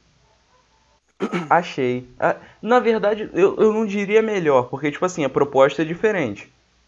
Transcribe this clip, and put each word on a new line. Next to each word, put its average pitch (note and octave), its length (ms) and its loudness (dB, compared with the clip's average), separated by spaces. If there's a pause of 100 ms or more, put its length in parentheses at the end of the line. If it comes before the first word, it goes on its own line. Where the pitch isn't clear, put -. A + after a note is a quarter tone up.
(1500)
achei. C3 600 0 (100)
Ah, - 180 0 (240)
na A#3 180 2
verdade, G#3+ 540 0
eu, F3+ 240 2
eu G#3+ 160 4
não A3 120 -2
diria G3+ 360 0
melhor, E3+ 480 2
porque, C#3+ 220 -6
tipo D3 140 -6
assim, F3 200 -4
a C3 40 -2
proposta C#3+ 520 2
é D#3+ 40 -2
diferente, E3 680 -4 (360)